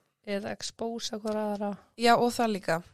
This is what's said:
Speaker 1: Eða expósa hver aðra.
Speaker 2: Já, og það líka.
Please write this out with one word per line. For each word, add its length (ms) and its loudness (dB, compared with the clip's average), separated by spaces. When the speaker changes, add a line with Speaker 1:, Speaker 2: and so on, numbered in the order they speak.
Speaker 1:
Eða 260 -4
expósa 680 -8
hver 160 -4
aðra. 440 -2
Speaker 2:
Já, 220 6
og 120 4
það 220 0
líka. 300 -2